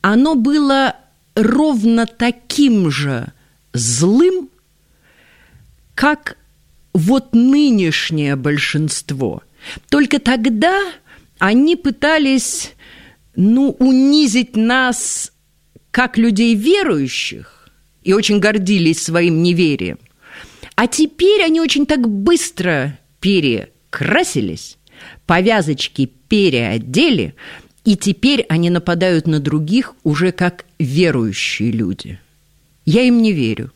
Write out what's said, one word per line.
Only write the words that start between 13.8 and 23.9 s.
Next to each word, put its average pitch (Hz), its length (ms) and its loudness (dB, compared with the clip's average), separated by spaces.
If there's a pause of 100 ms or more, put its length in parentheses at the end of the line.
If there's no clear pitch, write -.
нас 247 760 -2 (580)
как 254 280 0
людей 233 360 4
верующих 208 1120 -2 (340)
и 180 100 0
очень 208 260 2
гордились 185 640 2
своим 170 400 0
неверием. 160 560 0 (760)
А 233 100 0
теперь 349 560 0
они 330 180 2
очень 294 260 0
так 254 220 0
быстро 180 920 -2 (220)
перекрасились, 143 1600 -4 (500)